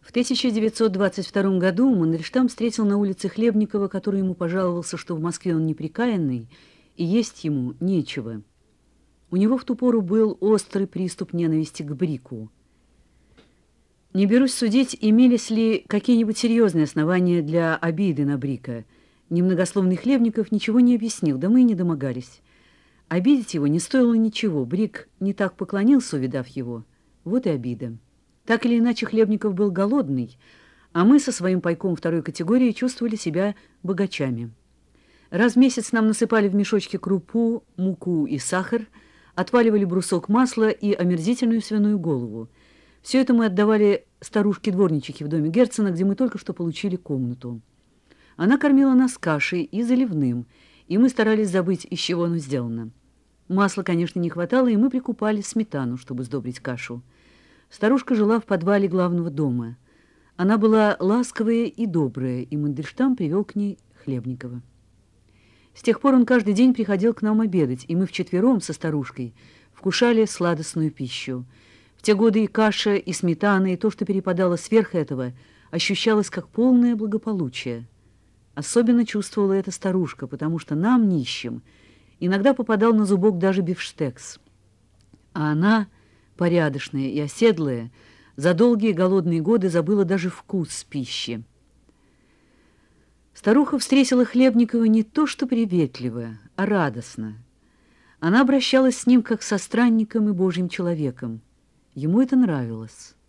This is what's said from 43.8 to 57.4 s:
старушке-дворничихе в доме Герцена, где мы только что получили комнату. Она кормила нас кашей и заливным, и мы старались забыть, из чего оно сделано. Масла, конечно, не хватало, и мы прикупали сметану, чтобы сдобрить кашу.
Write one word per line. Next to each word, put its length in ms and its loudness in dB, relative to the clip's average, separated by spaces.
старушке-дворничихе 1040 -2
в 40 -8
доме 220 -2
Герцена, 400 2
где 140 -2
мы 100 2
только 240 -2
что 160 -12
получили 400 -6
комнату. 640 -8
Она 220 2
кормила 360 4
нас 240 2
кашей 460 -2
и 180 -6
заливным, 640 0
и 120 -2
мы 100 6
старались 420 0
забыть, 400 -2
из 80 -8
чего 260 -2
оно 140 -2
сделано. 520 -6
Масла, 340 0
конечно, 380 -2
не 100 -2
хватало, 380 0
и 80 2
мы 120 4
прикупали 520 -4
сметану, 580 -6
чтобы 240 -10
сдобрить 380 -8
кашу. 420 -10